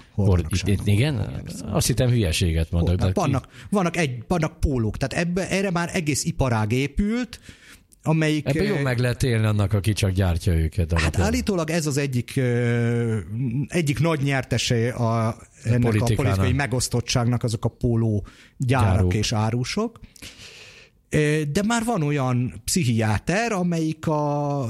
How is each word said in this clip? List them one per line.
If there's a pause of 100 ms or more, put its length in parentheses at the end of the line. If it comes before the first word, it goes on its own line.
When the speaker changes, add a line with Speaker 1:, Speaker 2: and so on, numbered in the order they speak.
(120)
Speaker 1:
Hord-,
Speaker 2:
hordanak
Speaker 1:
itt,
Speaker 2:
sárga
Speaker 1:
itt,
igen?
Speaker 2:
karikát,
persze.
Speaker 1:
Azt
hittem
hülyeséget
mondok,
Speaker 2:
Hordanak.
Speaker 1:
de
ki-
Speaker 2:
Vannak, (220)
vannak
egy,
vannak
pólók,
tehát
ebbe,
erre
már
egész
iparág
épült, (600)
amelyik,
Speaker 1:
Ebben
jól
Speaker 2:
ö,
Speaker 1:
meg
lehet
élni
annak,
aki
csak
gyártja
őket
Speaker 2:
Hát
Speaker 1:
alapján.
Speaker 2:
állítólag
ez
az
egyik,
ö, (480)
egyik
nagy
nyertese
a, (280)
ennek
Speaker 1:
politikának.
Speaker 2:
a
politikai
megosztottságnak,
azok
a
póló (300)
gyárak
Speaker 1:
Gyárók.
Speaker 2:
és
árusok. (1080)
Ö, (120)
de
már
van
olyan
pszichiáter,
amelyik
a,